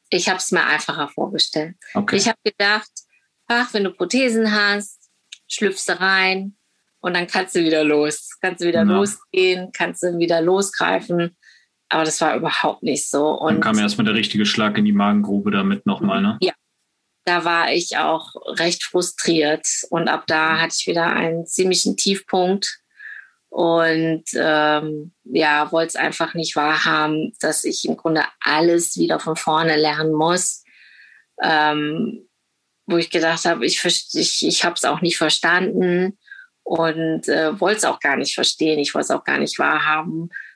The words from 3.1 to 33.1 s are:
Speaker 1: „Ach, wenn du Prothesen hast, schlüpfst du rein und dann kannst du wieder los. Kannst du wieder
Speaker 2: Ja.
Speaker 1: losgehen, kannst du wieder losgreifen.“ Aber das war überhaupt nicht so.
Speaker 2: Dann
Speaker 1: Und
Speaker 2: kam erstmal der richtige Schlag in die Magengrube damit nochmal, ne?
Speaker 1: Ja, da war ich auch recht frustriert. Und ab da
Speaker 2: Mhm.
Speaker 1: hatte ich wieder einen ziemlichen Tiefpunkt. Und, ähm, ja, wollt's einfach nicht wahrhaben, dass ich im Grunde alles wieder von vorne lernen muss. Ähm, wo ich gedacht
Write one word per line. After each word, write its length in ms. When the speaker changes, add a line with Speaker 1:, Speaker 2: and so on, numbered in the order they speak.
Speaker 1:
„Ach, 260
wenn 120
du 60
Prothesen 640
hast, 560
schlüpfst 400
du 120
rein 580
und 160
dann 120
kannst 280
du 80
wieder 220
los. 440
Kannst 200
du 60
wieder 180
Speaker 2:
Ja. 120
Speaker 1:
losgehen, 760
kannst 300
du 160
wieder 220
losgreifen.“ 960
Aber 140
das 160
war 160
überhaupt 480
nicht 260
so. 300
Speaker 2:
Dann 160
Speaker 1:
Und 60
Speaker 2:
kam 160
erstmal 280
der 100
richtige 300
Schlag 320
in 80
die 60
Magengrube 600
damit 340
nochmal, 360
ne? 200
Speaker 1:
Ja, 120
da 200
war 280
ich 240
auch 380
recht 240
frustriert. 840
Und 180
ab 200
da 260
Speaker 2:
Mhm. 80
Speaker 1:
hatte 180
ich 80
wieder 200
einen 380
ziemlichen 520
Tiefpunkt. 840
Und, 760
ähm, 800
ja, 480
wollt's 240
einfach 380
nicht 240
wahrhaben, 840
dass 240
ich 220
im 100
Grunde 280
alles 560
wieder 240
von 160
vorne 400
lernen 360
muss. 500
Ähm, 880
wo 100
ich 120
gedacht 360